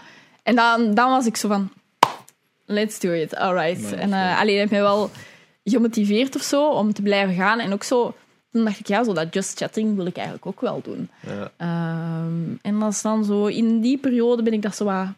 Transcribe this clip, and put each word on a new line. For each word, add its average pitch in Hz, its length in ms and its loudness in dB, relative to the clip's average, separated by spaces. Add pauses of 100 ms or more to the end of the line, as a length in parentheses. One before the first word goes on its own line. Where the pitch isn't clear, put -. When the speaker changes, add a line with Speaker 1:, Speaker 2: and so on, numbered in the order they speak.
(440)
Speaker 1:
En 214 120 2
dan, 233 380 4
dan 240 160 4
was 262 160 2
ik 220 120 0
zo - 100 -4
van, 196 220 0 (960)
"Let's 208 340 -2
do 180 120 -2
it, 165 240 -2
alright." 180 460 0
Speaker 2:
Nice. 208 140 -6
Speaker 1:
En, 202 180 -2
eh, 185 260 2
allee, 208 120 4
dat 202 80 4
heeft 202 120 2
mij 202 100 2
wel 202 280 2 (540)
gemotiveerd 220 720 2
of 277 60 -4
zo 285 280 2
om 214 240 2
te 202 80 -6
blijven 196 340 2
gaan. 202 240 2
En 196 140 -2
ook 202 100 -4
zo, 240 320 0 (360)
toen 226 140 2
dacht 208 140 -2
ik, - 80 -18
"Ja, 202 160 2
zo 220 100 0
dat 165 200 -2
just - 240 -4
chatting 220 380 -2
wil 185 100 -2
ik 175 100 -6
eigenlijk 95 300 -8
ook - 160 -10
wel 151 220 -4
doen." - 260 -10 (180)
Speaker 3:
Ja. 202 300 -8
Speaker 1:
Ehm, 165 1040 -4
en 208 180 -2
dat 214 140 0
is - 80 -6
dan 220 240 0
zo, 202 200 2
in 226 360 2
die 254 160 2
periode 240 460 2
ben 226 100 2
ik 214 80 0
dat 208 140 -4
zo 208 100 -2
wat 190 220 0 (100)